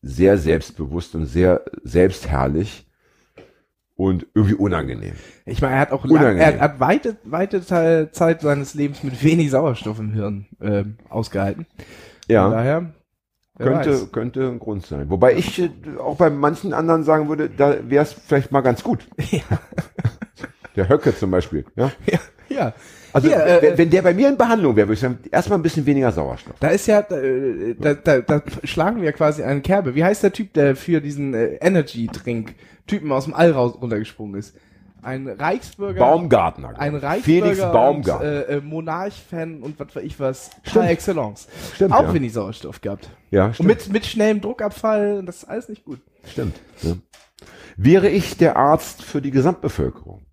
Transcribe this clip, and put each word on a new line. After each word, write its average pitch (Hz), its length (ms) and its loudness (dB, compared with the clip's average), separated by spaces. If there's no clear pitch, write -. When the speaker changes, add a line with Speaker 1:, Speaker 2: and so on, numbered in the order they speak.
Speaker 1:
sehr 90 360 4
selbstbewusst 80 760 -4
und 80 100 -4
sehr 87 360 2
selbstherrlich 78 1040 0
und 95 380 -2
irgendwie 104 200 4
unangenehm. 67 600 -4
Speaker 2:
Ich 110 160 -8
meine, 131 120 0
er 135 60 2
hat 147 100 0
auch 135 140 -4
Speaker 1:
Unangenehm. 135 340 4
Speaker 2:
lang, 156 160 6
er - 60 -6
hat 143 200 0
weite, 214 440 0
weite 180 400 -4
Teil, 165 480 2
Zeit 165 300 0
seines 143 320 -2
Lebens 143 280 -4
mit 127 220 -6
wenig 160 260 4
Sauerstoff 120 480 0
im 107 140 -6
Hirn, 101 340 -6
ähm, 104 380 -4
ausgehalten. 101 580 -6
Speaker 1:
Ja. 110 160 6
Speaker 2:
Von 104 80 4
daher, 151 400 -2
wer 123 100 -4
Speaker 1:
Könnte, 135 260 2
Speaker 2:
weiß. 127 200 -2
Speaker 1:
könnte 123 360 -4
ein 120 100 -8
Grund 104 260 -8
sein. 71 240 -8
Wobei 104 260 4
ich, - 260 -4
äh, 175 100 0
auch 139 180 -6
bei 170 120 4
manchen 147 460 -2
anderen 165 300 0
sagen 151 260 2
würde, 151 180 -4
da 143 280 2
wär's 143 240 2
vielleicht - 400 -2
mal 139 80 4
ganz 123 240 0
gut. - 320 -4
Speaker 2:
<laughs> - 140 -6
Ja. 156 100 -2
Speaker 1:
Der 90 60 -2
Höcke 147 260 2
zum 98 140 -4
Beispiel, 85 340 -2
ja? 131 160 -2
Speaker 2:
Ja, 196 140 0
ja. 208 240 -4
Speaker 1:
Also, 143 140 4
Speaker 2:
Hier, 175 180 4
äh, 175 160 6
Speaker 1:
wenn, 165 160 6
wenn 165 120 4
der 185 120 4
bei 180 100 4
mir 240 160 4
in 277 80 2
Behandlung 214 400 2
wäre, 104 120 4
würde 110 60 0
ich 107 60 -6
sagen, 127 180 -4
erstmal 196 260 0
ein 160 40 -2
bisschen 156 240 0
weniger 135 260 2
Sauerstoff. 69 480 -8
Speaker 2:
Da 147 80 0
ist 185 180 0
ja, 214 140 4
äh, 131 800 -4
da, 147 140 0
da, 143 260 2
da 147 220 -2
schlagen 196 380 -2
wir 160 120 -2
quasi 151 300 0
eine 139 200 -2
Kerbe. 175 320 0
Wie 156 100 2
heißt 202 180 0
der 196 120 2
Typ, 208 180 -8
der 143 240 4
für 160 240 -2
diesen, 143 320 -6
äh, 113 300 -2
Energy-Drink 117 920 -2
Typen 160 240 -4
aus 135 140 0
dem 156 80 -8
All 165 200 4
raus, 123 280 0
runtergesprungen 107 580 -8
ist? - 160 -14
Ein 131 220 -10
Reichsbürger. 156 720 -6
Speaker 1:
Baumgartner, 120 800 2
Speaker 2:
Ein 147 120 -4
Speaker 1:
glaub 143 120 -8
ich. 139 60 -6
Speaker 2:
Reichsbürger 175 380 2
Speaker 1:
Felix 196 140 0
Baumgartner. 139 680 2
Speaker 2:
und, 147 60 -4
äh, 143 60 -2
äh, 143 40 -4
Monarch-Fan 165 1040 -10
und 151 160 -14
was 143 180 -16
weiß - 60 -10
ich - 180 -14
was. 131 300 -6
Speaker 1:
Stimmt. - 120 -12
Speaker 2:
Par 170 60 2
excellence. 160 580 -4
Speaker 1:
Stimmt, 196 200 2
Speaker 2:
Auch 262 80 6
Speaker 1:
ja. - 120 0
Speaker 2:
wenig 127 180 -2
Sauerstoff 104 480 -10
gehabt. - 280 -10
Speaker 1:
Ja, 98 160 2
Speaker 2:
Und 113 80 -4
Speaker 1:
stimmt. 175 140 2
Speaker 2:
mit, 208 240 0
mit 214 140 -2
schnellem 214 340 0
Druckabfall, 208 840 -4
das 175 140 -14
ist - 60 -20
alles 233 240 -12
nicht 214 160 -16
gut. 131 160 -16
Speaker 1:
Stimmt, - 360 -8
ja. 80 100 -2
Wäre 170 320 6
ich - 280 0
der 165 200 4
Arzt 147 460 2
für - 200 -6
die 139 80 -4
Gesamtbevölkerung 131 920 -2